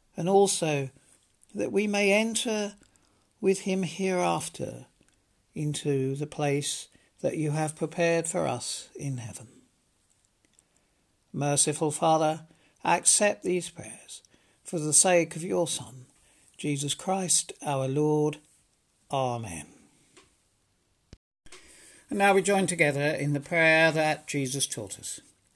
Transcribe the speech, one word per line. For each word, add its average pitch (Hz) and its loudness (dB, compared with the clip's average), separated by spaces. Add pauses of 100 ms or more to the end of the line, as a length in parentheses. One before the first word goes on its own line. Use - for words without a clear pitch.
(160)
and 165 -2
also 160 4 (640)
that 208 -4
we 202 2
may 202 4
enter 220 0 (680)
with 190 2
him 190 -2
hereafter 170 -2 (680)
into 143 -2
the 147 -6
place 147 -4 (340)
that - -2
you 151 -2
have 156 -2
prepared 165 0
for 165 -2
us - -6
in 135 -6
heaven. 113 -14 (1800)
Merciful 147 0
Father, 160 2 (420)
accept 202 2
these 180 -2
prayers - -18 (420)
for 170 -6
the 151 -2
sake 170 4
of 160 -10
your 180 -2
Son, - -10 (520)
Jesus 143 -4
Christ - -2 (120)
our 135 -2
Lord. 151 0 (720)
Amen. 117 -4 (2500)
And 202 -2
now 202 6
we 190 6
join 190 2
together 147 2
in 143 0
the 143 0
prayer 160 4
that 156 -2
Jesus 135 -4
taught - -12
us. - -14 (360)